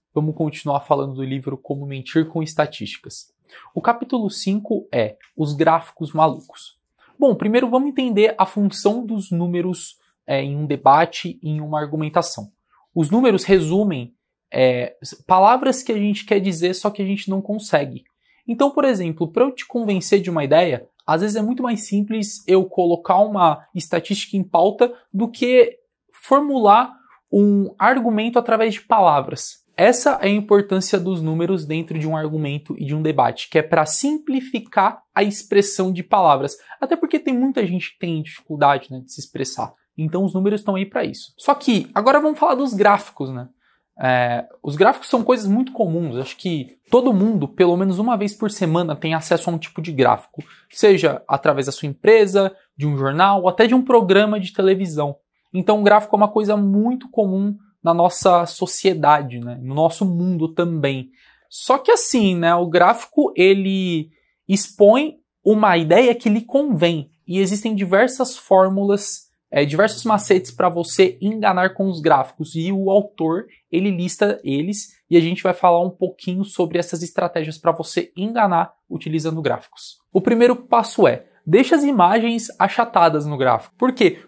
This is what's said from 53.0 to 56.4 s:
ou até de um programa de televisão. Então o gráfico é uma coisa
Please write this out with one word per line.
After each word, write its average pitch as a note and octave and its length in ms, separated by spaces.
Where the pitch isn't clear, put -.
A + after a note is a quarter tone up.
ou F3+ 40
até F#3 180
de A#3+ 100
um B3+ 60
programa G#3+ 600
de F3+ 100
televisão. F3+ 640
Então G#3 260
o G#3 40
gráfico G#3 300
é G#3 40
uma G#3 100
coisa G#3 300